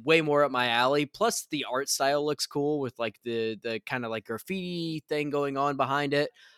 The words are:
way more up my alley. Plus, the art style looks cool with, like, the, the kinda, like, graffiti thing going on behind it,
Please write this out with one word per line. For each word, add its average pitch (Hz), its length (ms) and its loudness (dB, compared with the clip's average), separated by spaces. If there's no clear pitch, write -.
way 160 200 6
more 147 200 4
up 143 80 2
my 123 180 2
alley. 131 380 4
Plus, - 440 -2
the 139 200 -4
art 131 180 -2
style 143 360 2
looks 151 220 -2
cool 147 340 0
with, 127 180 -4
like, 113 260 -4
the, 113 380 -2
the 113 180 -4
kinda, 123 280 -6
like, 113 160 -6
graffiti 165 840 -6
thing 147 220 -2
going 143 260 -2
on 139 200 0
behind 139 380 0
it, 147 160 2